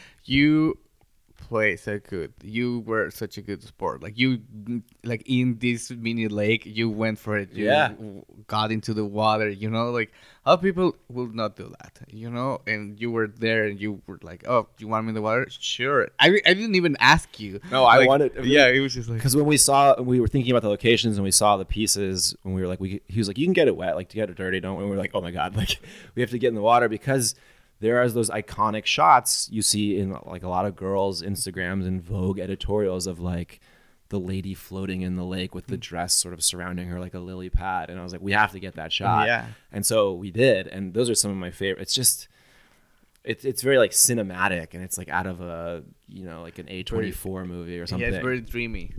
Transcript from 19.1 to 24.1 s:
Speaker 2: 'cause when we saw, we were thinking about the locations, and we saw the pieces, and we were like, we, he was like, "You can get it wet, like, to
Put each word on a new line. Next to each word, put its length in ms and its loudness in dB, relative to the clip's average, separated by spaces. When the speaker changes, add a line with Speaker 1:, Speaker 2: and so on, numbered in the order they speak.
Speaker 2:
'cause 140 2
when 100 4
we 120 4
saw, 440 6
we 180 4
were 80 4
thinking 240 2
about 120 4
the 60 0
locations, 480 2
and 60 0
we 80 0
saw 260 6
the 80 -4
pieces, 800 -2
and 120 -4
we 60 -2
were 60 -2
like, 120 -4
we, 280 -6
he 120 -4
was 80 0
like, 100 -8
"You 80 0
can 80 4
get 140 4
it 80 4
wet, 200 -2
like, 140 -6
to 60 -16